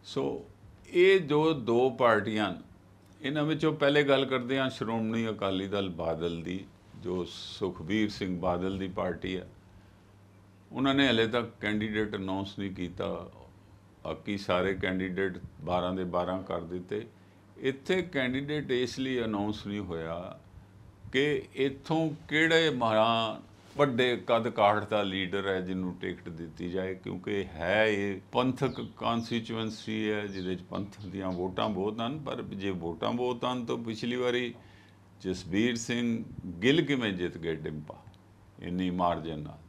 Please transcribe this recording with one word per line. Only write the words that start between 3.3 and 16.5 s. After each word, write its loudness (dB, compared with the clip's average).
ਵਿੱਚੋਂ 2
ਪਹਿਲੇ 6
ਗੱਲ 6
ਕਰਦੇ 0
ਹਾਂ 2
ਸ਼੍ਰੋਮਣੀ -2
ਅਕਾਲੀ -2
ਦਲ 0
ਬਾਦਲ -2
ਦੀ, -6
ਜੋ -4
ਸੁਖਬੀਰ -2
ਸਿੰਘ -4
ਬਾਦਲ 0
ਦੀ -4
ਪਾਰਟੀ -4
ਹੈ। -8
ਉਹਨਾਂ 2
ਨੇ 6
ਹਲੇ 6
ਤੱਕ 0
ਕੈਂਡੀਡੇਟ 0
ਅਨਾਉਂਸ -4
ਨਹੀਂ -4
ਕੀਤਾ, -6
ਬਾਕੀ -4
ਸਾਰੇ 2
ਕੈਂਡੀਡੇਟ -2
ਬਾਰਾਂ 0
ਦੇ -2
ਬਾਰਾਂ -2
ਕਰ -4